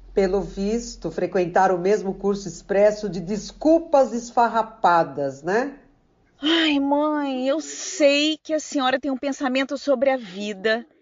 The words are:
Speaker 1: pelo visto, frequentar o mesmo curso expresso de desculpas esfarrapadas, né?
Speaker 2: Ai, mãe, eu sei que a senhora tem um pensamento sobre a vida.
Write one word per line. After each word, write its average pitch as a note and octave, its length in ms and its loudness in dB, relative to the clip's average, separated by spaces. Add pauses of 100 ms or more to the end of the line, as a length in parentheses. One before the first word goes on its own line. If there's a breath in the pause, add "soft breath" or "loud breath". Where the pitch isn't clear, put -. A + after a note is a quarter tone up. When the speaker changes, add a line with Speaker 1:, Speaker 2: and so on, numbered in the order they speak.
(140)
Speaker 1:
pelo G3 280 2
visto, G3+ 680 -6
frequentar F3+ 640 0
o F3+ 80 0
mesmo F#3+ 340 0
curso G3 340 -4
expresso G#3 600 0
de E3+ 100 -6
desculpas C4 960 2
esfarrapadas, F3 1300 0
né? A3+ 380 -2 (600)
Speaker 2:
Ai, D#4 400 2
mãe, C#4+ 680 0
eu D4 120 0
sei D4 840 2
que D#4 100 -4
a D#4 60 0
senhora C4 400 0
tem C#4+ 100 -4
um C4 80 -4
pensamento C4+ 600 -2
sobre C4+ 320 2
a C4 80 2
vida. G#3 680 -4 (160)